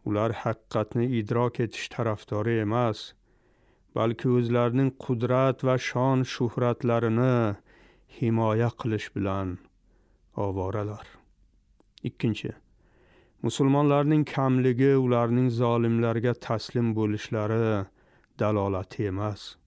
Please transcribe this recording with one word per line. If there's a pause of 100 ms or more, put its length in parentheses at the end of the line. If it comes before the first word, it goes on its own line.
Ular
haqiqatni (120)
idrok
etish
tarafdori
emas, (960)
balki
o'zlarining (120)
qudrat
va
shon
shuhratlarini (560)
himoya
qilish
bilan (800)
ovoralar. (1000)
Ikkinchi, (880)
musulmonlarning
kamligi
ularning
zolimlarga
taslim
bo'lishlari (520)
dalolati
emas. (100)